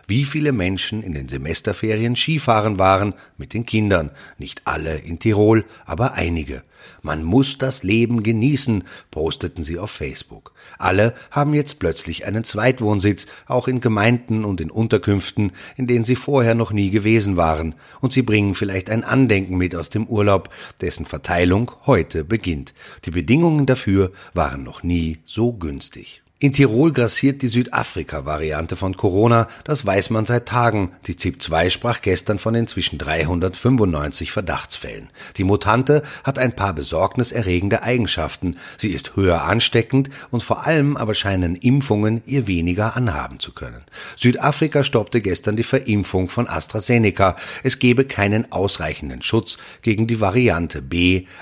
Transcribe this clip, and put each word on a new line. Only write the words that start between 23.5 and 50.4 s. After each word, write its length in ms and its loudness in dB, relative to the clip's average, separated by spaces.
dafür 440 2
waren 300 -2
noch 180 -16
nie 420 -2
so 300 -2
günstig. 720 -12
In 100 4
Tirol 380 4
grassiert 520 2
die 60 0
Südafrika-Variante 1300 -4
von 220 -4
Corona, 500 4
das 220 -4
weiß 240 2
man 160 -2
seit 220 0
Tagen. 440 0
Die 100 -8
zip 240 -2
zwei 300 2
sprach 320 -2
gestern 380 0
von 160 0
inzwischen 420 -2
dreihundertfünfundneunzig 1300 0
Verdachtsfällen. 800 -6
Die 60 0
Mutante 580 2
hat 160 -4
ein 160 0
paar 180 -2
besorgniserregende 1080 0
Eigenschaften. 720 -2
Sie 100 -2
ist 260 -8
höher 280 2
ansteckend 680 0
und 100 -2
vor 240 -4
allem 320 2
aber 160 -2
scheinen 420 0
Impfungen 720 2
ihr 220 -2
weniger 500 0
anhaben 420 -4
zu 120 -8
können. 320 -14
Südafrika 680 2
stoppte 380 0
gestern 360 -2
die 40 2
Verimpfung 680 0
von 220 -4
AstraZeneca. 840 2
Es 160 0
gebe 260 4
keinen 480 -2
ausreichenden 720 -4
Schutz 380 -2
gegen 240 0
die 140 -2
Variante 600 0